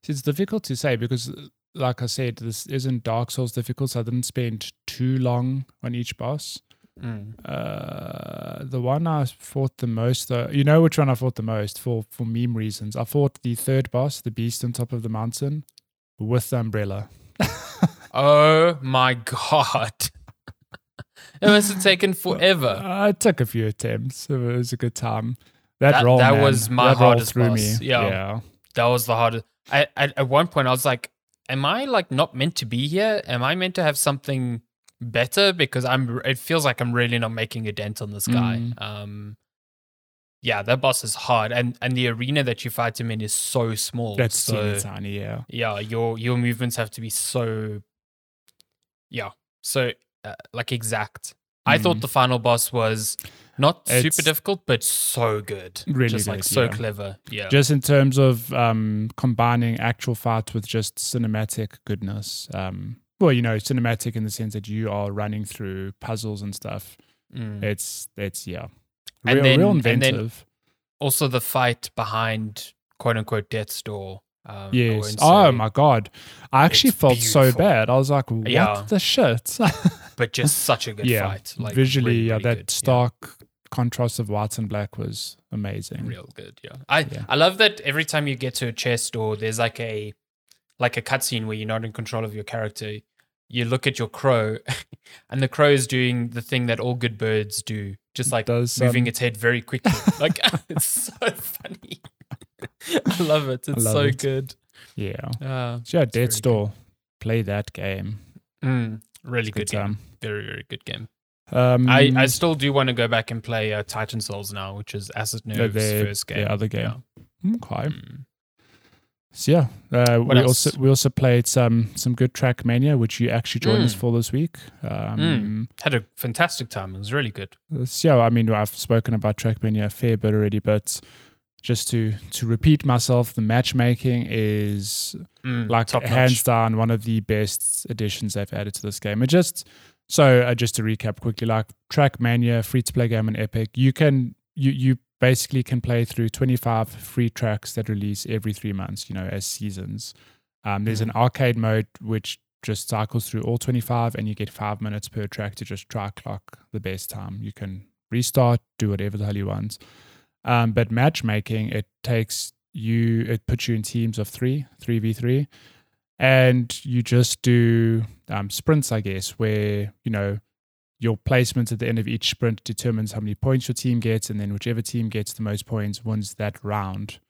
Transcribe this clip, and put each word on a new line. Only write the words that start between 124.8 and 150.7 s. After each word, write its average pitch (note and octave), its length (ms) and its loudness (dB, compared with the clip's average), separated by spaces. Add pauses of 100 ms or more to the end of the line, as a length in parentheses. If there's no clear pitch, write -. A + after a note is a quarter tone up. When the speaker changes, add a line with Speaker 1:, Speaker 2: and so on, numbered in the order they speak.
Speaker 2:
Mm. G#2 300 -6
Speaker 1:
Um, G#2+ 560 -2 (140)
Speaker 2:
Had C#3+ 100 0
a A2+ 100 0 (120)
fantastic B2+ 540 -4
time. F#2+ 260 -8
It F#2+ 40 -12
was G2+ 140 -8
really C3+ 180 -2
good. G2 240 -12 (180)
Speaker 1:
uh, B2+ 120 -2
so - 220 -2
yeah, C#3+ 160 8
I A#2 60 6
mean, A2+ 200 4
I've G#2 200 2
spoken - 440 0
about G#2 240 0
Trackmania A2 480 0
a G#2 40 0
fair A2+ 280 0
bit G#2+ 160 0
already, G#2 260 2
but - 400 -2 (640)
just - 280 -2
to, A2 240 0 (180)
to - 160 -6
repeat D3 380 4
myself, B2 480 2
the A#2 80 -2
matchmaking A#2+ 880 2
is G#2 880 -2 (300)
Speaker 2:
Mm, A#2+ 240 -2
Speaker 1:
like A#2 180 4
Speaker 2:
top B2 160 0
notch. B2+ 80 -2
Speaker 1:
hands B2+ 320 4
down A2+ 320 4
one A2+ 160 2
of G#2+ 140 0
the A2+ 160 0
best - 680 -2
additions G#2+ 440 -4
they've G2+ 200 -6
added G#2 220 -6
to - 60 -10
this G#2 180 -8
game. G#2 240 -2
It C3 40 2
just, E3+ 380 2 (440)
so, C3 320 8
uh, B2 140 2
just A#2 200 -2
to A2+ 80 -2
recap A2 380 -2
quickly, A2+ 260 -2
like A2 200 0 (240)
Trackmania, A#2+ 760 2
free B2+ 160 0
to - 120 -4
play A#2+ 140 2
game A2 200 0
on A2 80 -2
Epic, A2 400 -4
you C3 180 4
can, C3+ 420 4 (200)
you, C3+ 160 2
you C3 260 2 (240)
basically B2+ 420 2
can B2 180 -2
play A#2+ 240 0
through A2+ 240 -2
twenty-five A#2 600 0
free - 400 -2
tracks - 440 -4
that A2 160 -4
release G#2 380 -4
every G#2+ 260 -4
three G#2 200 -6
months, G2 360 -8
you G2+ 60 -8
know, F#2+ 100 -6
as F#2+ 200 -6
seasons. G2 680 -10 (500)
Um, G2+ 200 -4